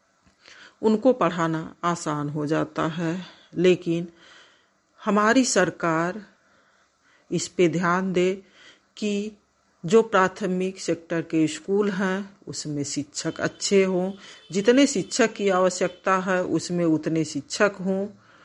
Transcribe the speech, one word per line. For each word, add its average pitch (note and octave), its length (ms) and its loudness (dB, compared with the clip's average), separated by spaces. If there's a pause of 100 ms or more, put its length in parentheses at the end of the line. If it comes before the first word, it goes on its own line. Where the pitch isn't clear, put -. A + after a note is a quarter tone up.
(840)
उनको A3 300 4
पढ़ाना E3 640 -2 (100)
आसान D3+ 440 -2
हो D3 180 -4
जाता D3+ 420 -2
है। E3 280 -4 (380)
लेकिन F3 520 2 (920)
हमारी G#3+ 440 4
सरकार F3 760 0 (1080)
इस E3+ 180 -4
पे F3+ 200 2
ध्यान F3+ 440 0
दे F3+ 200 2 (640)
कि G#3 360 -4 (520)
जो G3+ 180 6
प्राथमिक F#3 800 0
सेक्टर E3 420 -4
के D#3+ 240 2
स्कूल G3+ 440 -2
हैं, F#3+ 400 -4 (160)
उसमें D3 380 -8
शिक्षक - 560 -6
अच्छे F#3+ 440 0
हों, F#3 260 -2 (420)
जितने B3 340 4
शिक्षक A3 460 0
की G3+ 180 -2
आवश्यकता F#3 680 0
है, F3+ 220 0
उसमें F3 420 -2
उतने D#3+ 400 0
शिक्षक G3 560 -2
हों, F#3+ 260 -2 (380)